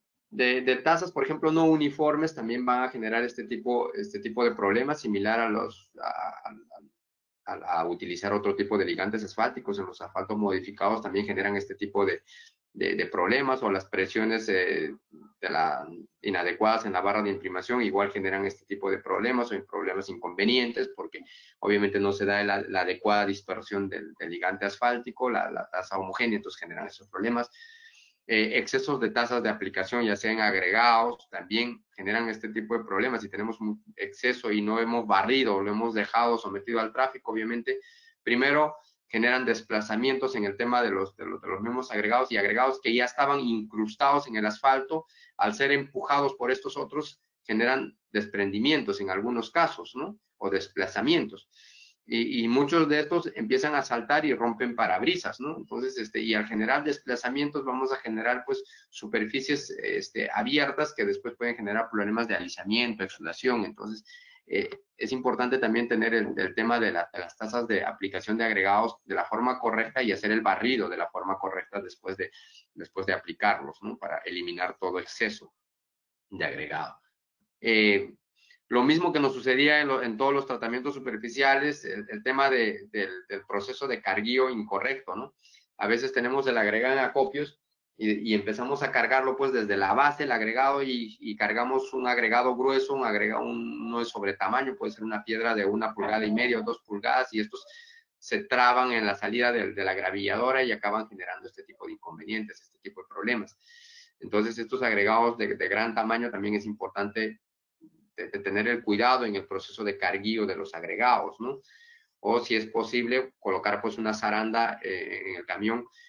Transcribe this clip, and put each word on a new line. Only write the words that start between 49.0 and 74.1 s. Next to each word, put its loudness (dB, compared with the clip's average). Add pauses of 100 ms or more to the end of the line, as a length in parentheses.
en -4
algunos -2
casos, 0
¿no? -8 (220)
O -2
desplazamientos. 0 (540)
Y, -2
y 2
muchos 4
de 4
estos 0
empiezan 2
a 2
saltar 0
y 4
rompen 0
parabrisas, 0
¿no? -6
Entonces, -6
este, -4
y 0
al 0
generar 0
desplazamientos -2
vamos -2
a -2
generar, -2
pues, -4 (260)
superficies, -4
este, -4
abiertas 0
que 0
después -4
pueden -2
generar -2
problemas 0
de -2
alisamiento, -2
exudación. -2
Entonces, -10 (420)
eh, -2 (280)
es -4
importante 0
también 2
tener 2
el, 2
el -2
tema 2
de, 2
la, -2
de -10
las -10
tasas -4
de 0
aplicación -4
de 0
agregados 2
de -4
la 0
forma -2
correcta 0
y 2
hacer 0
el 4
barrido 2
de -6
la -2
forma -6
correcta -6
después -10
de, -6 (420)
después -8
de 0
aplicarlos, -2
¿no? -8
Para -6